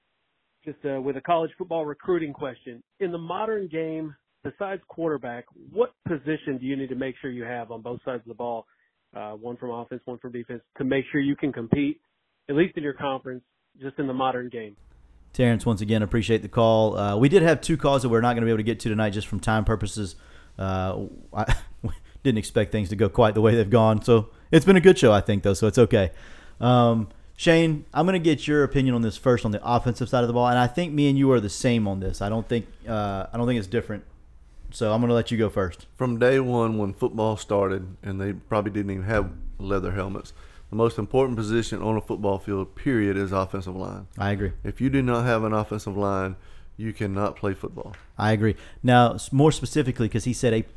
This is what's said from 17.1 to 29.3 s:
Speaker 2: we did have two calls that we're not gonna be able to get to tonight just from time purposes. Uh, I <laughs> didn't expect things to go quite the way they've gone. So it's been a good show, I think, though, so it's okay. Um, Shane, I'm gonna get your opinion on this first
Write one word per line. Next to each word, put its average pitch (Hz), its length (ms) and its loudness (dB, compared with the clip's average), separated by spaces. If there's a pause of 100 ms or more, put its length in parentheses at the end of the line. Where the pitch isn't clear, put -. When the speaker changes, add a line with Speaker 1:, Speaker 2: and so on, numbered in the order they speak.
Speaker 2:
we 127 120 6
did 185 120 6
have 160 200 4
two 165 160 0
calls 139 260 2
that 127 60 0
we're 113 120 4
not 120 140 2
gonna 117 100 0
be 113 60 2
able 113 60 2
to 107 60 -2
get 110 180 -2
to 117 80 -2
tonight 107 220 0
just 101 160 -6
from 101 120 -6
time 110 260 0
purposes. 104 500 -4 (440)
Uh, 95 460 -4 (280)
I 107 220 0 (280)
<laughs> - 400 -10
didn't 120 140 2
expect 107 340 0
things 104 180 -2
to 107 60 -4
go 101 140 2
quite 110 240 4
the 107 80 2
way 110 140 6
they've 107 140 2
gone. 110 320 4
So 113 280 4 (220)
it's 160 140 8
been 190 100 8
a 180 60 8
good 180 180 10
show, 120 120 8
I 101 100 6
think, 101 220 0
though, 98 100 2
so 107 140 2
it's 101 100 2
okay. 107 340 6 (480)
Um, 117 480 4 (280)
Shane, 165 580 2
I'm 147 120 0
gonna 190 140 2
get 160 280 0
your 147 160 2
opinion 131 300 2
on 117 80 0
this 110 160 -2
first 123 280 2